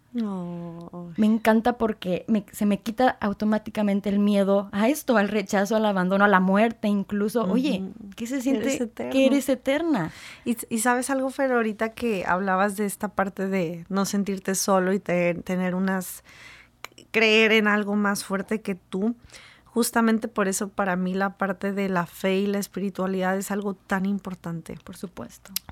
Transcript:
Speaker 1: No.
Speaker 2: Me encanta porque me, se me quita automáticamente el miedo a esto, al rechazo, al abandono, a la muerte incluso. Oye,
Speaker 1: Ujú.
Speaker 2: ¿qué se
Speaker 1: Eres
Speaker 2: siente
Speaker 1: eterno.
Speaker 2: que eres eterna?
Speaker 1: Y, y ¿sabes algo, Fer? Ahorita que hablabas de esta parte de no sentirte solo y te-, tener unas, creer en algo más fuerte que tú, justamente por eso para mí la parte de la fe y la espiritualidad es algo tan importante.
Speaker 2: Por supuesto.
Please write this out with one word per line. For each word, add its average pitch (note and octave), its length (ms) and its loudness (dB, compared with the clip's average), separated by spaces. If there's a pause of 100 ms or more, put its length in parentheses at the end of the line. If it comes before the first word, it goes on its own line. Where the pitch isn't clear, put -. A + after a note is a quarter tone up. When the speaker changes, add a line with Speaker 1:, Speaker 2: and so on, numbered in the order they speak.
(120)
Speaker 1:
No. F3 1040 -8
Speaker 2:
Me G#3+ 100 4
encanta A3+ 500 2
porque G#3+ 520 -2
me, A3 240 2
se - 120 -4
me G3+ 160 2
quita B3+ 300 0 (100)
automáticamente G#3 880 -2
el G3+ 100 2
miedo G3+ 540 2
a G#3 160 2
esto, C4+ 280 2
al G3+ 120 4
rechazo, G#3 480 0
al A3 80 2
abandono, G3 400 2
a G#3 40 8
la F#3 120 6
muerte G#3 480 2
incluso. G#3 560 0
Oye, A3 380 0
Speaker 1:
Ujú. G3 340 -12
Speaker 2:
¿qué A3+ 100 -8
se B3 100 -6
Speaker 1:
Eres A#3+ 80 -4
Speaker 2:
siente C4 400 0
Speaker 1:
eterno. A#3 280 -8
Speaker 2:
que C4+ 140 6
eres C4 220 2
eterna? C4 600 0 (340)
Speaker 1:
Y, A#3 120 -2 (140)
y A3+ 80 -2
¿sabes B3 320 0
algo, C4+ 200 0
Fer? C4+ 220 -2
Ahorita A3 380 0
que A3+ 360 -4
hablabas F#3+ 500 0
de G#3 100 -2
esta G3+ 220 -6
parte G3 400 -2
de E3+ 400 -2
no F#3+ 180 0
sentirte G3 480 -2
solo F#3+ 380 2
y G3+ 80 0
te-, F3 340 0
tener F3+ 400 -2
unas, F#3 500 -4 (840)
creer A3 420 6
en G#3+ 160 4
algo G#3 260 2
más G3+ 300 0
fuerte G3 380 -4
que G3 140 -4
tú, G#3 380 -4 (520)
justamente A3+ 600 2
por G3+ 220 0
eso F#3+ 220 -4
para F#3+ 260 0
mí F#3 180 -2
la G3 220 -2
parte G3 360 -4
de G3 180 -2
la F3 160 0
fe F#3+ 320 -2
y G3+ 80 0
la G3+ 120 0
espiritualidad F#3+ 760 -2
es G3 140 -6
algo G3+ 240 -4
tan F#3+ 320 -4
importante. F3+ 800 -6
Speaker 2:
Por F#3 120 -18
supuesto. - 560 -16 (200)